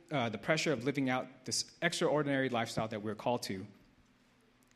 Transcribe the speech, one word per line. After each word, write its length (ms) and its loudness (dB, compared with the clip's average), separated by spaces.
uh, 180 0
the 80 -4
pressure 340 2
of 120 0
living 260 0
out 180 -2
this 200 -2
extraordinary 680 2
lifestyle 380 -2
that 140 -6
we're 140 -4
called 280 0
to, 220 -6